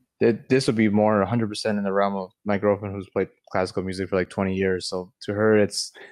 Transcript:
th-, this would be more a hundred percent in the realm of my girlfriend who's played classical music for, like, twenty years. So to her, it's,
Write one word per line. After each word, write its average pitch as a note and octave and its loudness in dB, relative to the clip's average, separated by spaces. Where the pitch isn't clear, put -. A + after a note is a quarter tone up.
th-, A2 2
this C3 2
would A#2 0
be A2 4
more G#2+ 2
a F#2+ 2
hundred A2+ -2
percent G#2+ -2
in G2+ -2
the F#2+ -2
realm G2+ 0
of F#2 -8
my G2+ 0
girlfriend G2+ 0
who's G2 -10
played F#2+ -2
classical F#2 -2
music F#2 -6
for, G2 -2
like, F2+ 0
twenty F#2+ -2
years. F#2+ 0
So F#2 -8
to G#2+ -6
her, G#2+ 4
it's, - 0